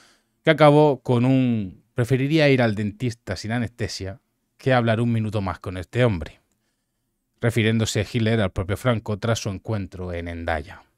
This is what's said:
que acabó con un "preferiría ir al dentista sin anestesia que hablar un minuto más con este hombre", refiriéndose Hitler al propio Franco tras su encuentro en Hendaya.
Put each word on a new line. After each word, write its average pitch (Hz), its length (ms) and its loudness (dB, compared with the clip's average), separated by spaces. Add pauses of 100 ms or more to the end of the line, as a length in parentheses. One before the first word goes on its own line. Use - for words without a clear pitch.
(440)
que 160 60 4
acabó 151 520 6
con 156 240 2
un 123 640 0
"preferiría 139 560 2
ir 127 140 4
al 110 120 2
dentista 104 640 -6
sin 107 160 -8
anestesia 104 680 -6 (380)
que - 160 0
hablar 117 300 2
un 120 100 0
minuto 107 300 -2
más 90 160 -6
con 90 180 -12
este 120 300 -2
hombre", 90 340 -4 (1000)
refiriéndose 113 720 0
Hitler 113 300 0
al 95 120 -2
propio 98 260 -4
Franco 107 400 -2
tras 113 220 -2
su 110 100 -6
encuentro 92 640 -8
en 85 140 -8
Hendaya. 82 560 -8 (140)